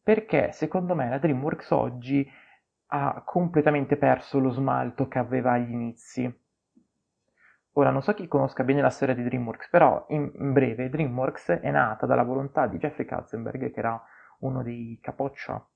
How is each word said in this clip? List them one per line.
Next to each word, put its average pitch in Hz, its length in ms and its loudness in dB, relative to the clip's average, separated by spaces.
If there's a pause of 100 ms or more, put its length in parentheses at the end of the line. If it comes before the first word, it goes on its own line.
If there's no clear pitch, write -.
perché 214 520 2
secondo 180 420 -2
me 131 140 0
la 127 80 -2
DreamWorks 147 540 -2
oggi 127 540 0 (640)
ha 139 380 -4
completamente 147 720 2
perso 135 420 2
lo 131 120 2
smalto 127 580 -2
che - 100 -2
aveva 123 320 0
agli 120 200 0
inizi. 120 760 -6 (1300)
Ora, 139 160 4
non 131 120 0
so 202 120 -2
chi 196 160 -8
conosca 135 340 0
bene 135 160 2
la 131 100 4
storia 131 240 0
di 123 100 -4
DreamWorks, 123 460 -4
però 165 380 4
in, 147 260 -2
in 139 200 -2
breve 127 360 2
DreamWorks 131 600 -4
è 170 220 0
nata 127 340 0
dalla 123 180 4
volontà 135 440 -2
di - 100 -6
Jeffrey 147 280 -4
Katzenberg, - 640 -8
che - 100 -8
era 113 220 -4 (380)
uno 131 240 -4
dei 117 380 -10
capoccia - 640 -8 (120)